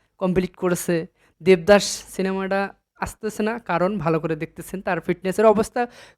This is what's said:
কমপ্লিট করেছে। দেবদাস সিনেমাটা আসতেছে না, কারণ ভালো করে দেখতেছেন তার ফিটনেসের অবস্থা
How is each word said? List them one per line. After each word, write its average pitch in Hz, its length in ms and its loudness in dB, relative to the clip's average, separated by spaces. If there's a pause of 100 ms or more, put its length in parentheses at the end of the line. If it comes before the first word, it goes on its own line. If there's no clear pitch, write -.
(180)
কমপ্লিট 185 380 -2
করেছে। 175 520 -2 (360)
দেবদাস 190 600 4 (120)
সিনেমাটা 190 580 -4 (260)
আসতেছে - 440 -6
না, 226 160 -4
কারণ 185 380 -2
ভালো 165 220 0
করে 160 160 -4
দেখতেছেন 170 460 -10
তার 180 180 -4
ফিটনেসের 185 460 -2
অবস্থা 214 420 4 (300)